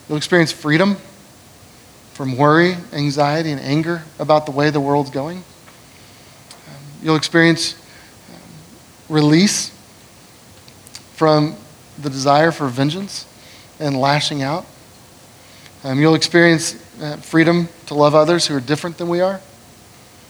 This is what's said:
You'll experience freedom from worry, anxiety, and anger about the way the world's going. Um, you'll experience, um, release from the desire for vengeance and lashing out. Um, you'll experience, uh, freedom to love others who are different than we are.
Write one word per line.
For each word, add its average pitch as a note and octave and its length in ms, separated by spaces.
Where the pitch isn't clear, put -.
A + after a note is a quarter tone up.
You'll D3+ 80
experience E3 340
freedom F3 440
from C3 240
worry, D#3+ 380
anxiety, D3 600
and C3+ 100
anger D#3+ 400
about D3+ 280
the D3 60
way C#3+ 200
the D3 100
world's C#3 300
going. D3+ 260
Um, - 1500
you'll D#3 120
experience, E3 600
um, - 80
release D3+ 600
from D#3 420
the C#3+ 80
desire C#3+ 420
for D3+ 160
vengeance D3 600
and C#3+ 200
lashing C#3+ 420
out. C#3 240
Um, C3+ 160
you'll D#3+ 160
experience, E3 600
uh, D3+ 160
freedom E3+ 520
to - 80
love D3 220
others E3 320
who D3+ 80
are C#3 40
different D3+ 380
than F3 100
we F3 140
are. F#3+ 180